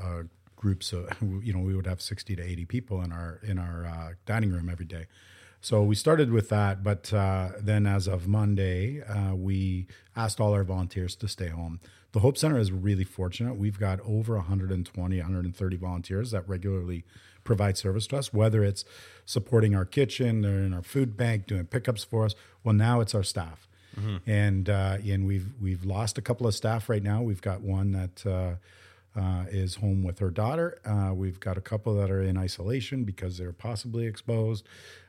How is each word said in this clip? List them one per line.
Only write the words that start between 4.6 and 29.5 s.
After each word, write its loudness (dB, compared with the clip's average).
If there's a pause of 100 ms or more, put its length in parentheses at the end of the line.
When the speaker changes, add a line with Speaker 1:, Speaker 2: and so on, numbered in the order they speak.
Speaker 1:
every -6
day. -10 (560)
So 4
we 6
started 4
with 4
that, 2
but, 0
uh, 2 (100)
then 4
as 2
of -2
Monday, 2
uh, -2
we 0 (300)
asked 0
all 6
our 4
volunteers -2
to -4
stay -6
home. -8 (340)
The 2
Hope 6
Center 2
is 4
really 2
fortunate. -4
We've -2
got 0
over 0
a -2
hundred 0
and -2
twenty, -2
a -2
hundred -2
and -6
thirty -2
volunteers -4
that -4
regularly -4 (400)
provide 4
service 0
to -2
us, -4
whether 6
it's 0 (400)
supporting 4
our 2
kitchen, 2
they're 2
in 0
our -4
food -2
bank, 0
doing -2
pickups -2
for 0
us. 0 (280)
Well, 6
now 6
it's 0
our 2
staff. -6 (320)
Speaker 2:
Mm-hmm. -4
Speaker 1:
And, 4
uh, 2
and 0
we've, 0 (120)
we've -2
lost -2
a -6
couple 0
of 4
staff -2
right 0
now. 0
We've -2
got -4
one 0
that, -4
uh, -2 (640)
uh, 0
is -2